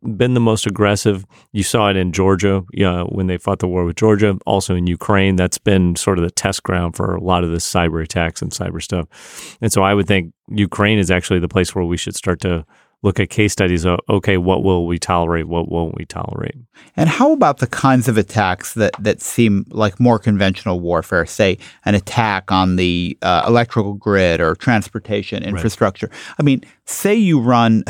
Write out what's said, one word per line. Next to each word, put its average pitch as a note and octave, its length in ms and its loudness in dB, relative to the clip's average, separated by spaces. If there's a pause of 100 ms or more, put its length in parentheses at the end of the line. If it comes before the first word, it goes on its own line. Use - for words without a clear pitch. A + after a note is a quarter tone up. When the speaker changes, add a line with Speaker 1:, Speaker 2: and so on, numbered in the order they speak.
Speaker 1:
been B2 320 -2
the B2 60 2
most A2 260 2
aggressive. G2+ 580 0 (280)
You G2+ 100 -2
saw G#2+ 300 0
it F#2+ 40 0
in F2+ 180 0
Georgia, F#2+ 500 2 (200)
uh, F2 200 0
when F#2+ 240 -4
they F#2 100 -2
fought G2 220 -2
the F2+ 80 -2
war F2+ 180 -2
with E2+ 100 -4
Georgia, G#2 400 2 (120)
also G2 260 0
in F2+ 140 0
Ukraine. F#2+ 480 2
That's F2+ 240 0
been F#2 360 2
sort F#2+ 220 0
of F2 60 0
the E2+ 80 -2
test - 320 -4
ground F2 320 -2
for - 180 -4
a F2 100 -6
lot F2 200 2
of E2+ 80 -2
this E2+ 200 -4
cyber E2 320 0
attacks E2 380 -4
and - 100 -8
cyber F2 300 -8
stuff. F2 240 -6 (560)
And A2+ 100 0
so G2 120 2
I G2 100 4
would G2 140 2
think F#2 260 0 (160)
Ukraine G#2 480 0
is F#2 140 0
actually F2+ 280 0
the E2+ 80 -2
place F2+ 280 0
where F2+ 100 0
we E2+ 100 -2
should - 200 -8
start - 240 -4
to F2 260 -2 (360)
look G2 180 0
at F#2+ 100 0
case G#2 220 0
studies F2 320 0
of, F2+ 240 0
okay, G2 300 0
what F2+ 260 0
will F2+ 240 2
we F2 100 -2
tolerate? E2+ 520 -2
What E2+ 180 -4
won't E2 300 -4
we - 80 -12
tolerate? - 500 -10 (400)
Speaker 2:
And D#3+ 140 2
how C4+ 240 2
about F3+ 240 2
the B2+ 100 -2
kinds B2+ 400 2
of A#2 100 0
attacks F#2+ 580 -2
that, G#2+ 220 0
that G2+ 240 -2
seem G#2 500 0
like G2+ 280 -2
more B2 180 4
conventional G2 640 -2
warfare, E2+ 460 -2
say F#2+ 320 0 (260)
an G#2 120 2
attack G2+ 540 -2
on F#2 280 2
the, F2 440 0
uh, F2 240 2
electrical A#2 500 0
grid F#2+ 440 2
or E2 160 2
transportation G#2 880 -4
Speaker 1:
Right. F#2 60 -6
Speaker 2:
infrastructure? G2+ 600 -2 (300)
I - 40 0
mean, C#3 200 2 (220)
say - 280 -2
you F3+ 280 2
run A#2 480 2